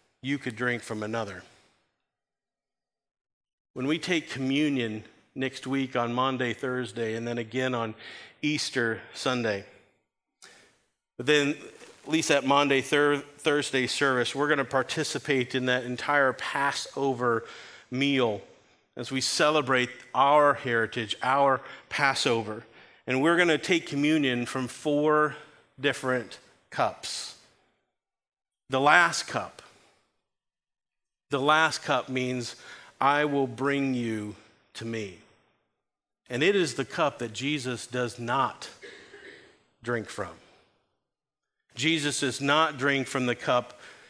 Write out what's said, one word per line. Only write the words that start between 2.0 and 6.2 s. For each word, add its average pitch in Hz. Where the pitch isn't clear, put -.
When 127
we 156
take 160
communion 131
next 131
week 131
on 120
Maundy, 127